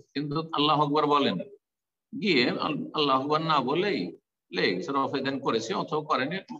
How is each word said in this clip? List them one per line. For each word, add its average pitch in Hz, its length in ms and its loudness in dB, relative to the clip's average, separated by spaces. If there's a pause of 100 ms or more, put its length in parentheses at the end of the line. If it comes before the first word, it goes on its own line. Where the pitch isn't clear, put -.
(120)
কিন্তু 147 240 -6 (180)
আল্লাহু 147 300 2
আকবার 147 240 2
বলেন, 139 280 2 (800)
গিয়ে 156 300 4 (220)
আল-, - 280 -4
আল্লাহু 147 260 2
আকবার 151 220 0
না 160 200 2
বলেই 165 380 0 (520)
লেগে 147 240 0
গেছে, 92 160 -6
রফে 139 340 0
দেন 139 140 -2
করেছে 120 340 -2
অথবা 156 360 -2
করেনি, 147 280 0 (220)